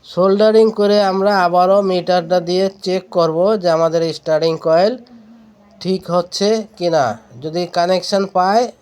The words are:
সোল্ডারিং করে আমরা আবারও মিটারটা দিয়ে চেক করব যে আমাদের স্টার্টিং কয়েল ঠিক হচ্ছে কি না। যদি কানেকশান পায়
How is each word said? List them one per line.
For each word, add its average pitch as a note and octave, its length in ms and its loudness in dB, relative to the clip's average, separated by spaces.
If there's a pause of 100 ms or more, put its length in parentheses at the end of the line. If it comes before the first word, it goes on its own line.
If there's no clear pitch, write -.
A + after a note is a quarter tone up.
সোল্ডারিং G#3+ 600 2 (140)
করে G#3 180 2 (140)
আমরা G3 200 0 (140)
আবারও F3+ 320 2 (120)
মিটারটা F3+ 500 0 (100)
দিয়ে F3+ 160 0 (200)
চেক F#3 180 -4 (140)
করব D#3+ 200 0 (240)
যে F3 60 -2 (100)
আমাদের E3 240 0 (160)
স্টার্টিং D#3+ 360 -2 (120)
কয়েল F3 280 2 (880)
ঠিক F#3 200 -4 (140)
হচ্ছে F3+ 320 -2 (280)
কি F3 200 -4
না। C#3 100 2 (360)
যদি D#3 200 -6 (160)
কানেকশান F#3 460 -2 (120)
পায় F#3+ 280 2 (180)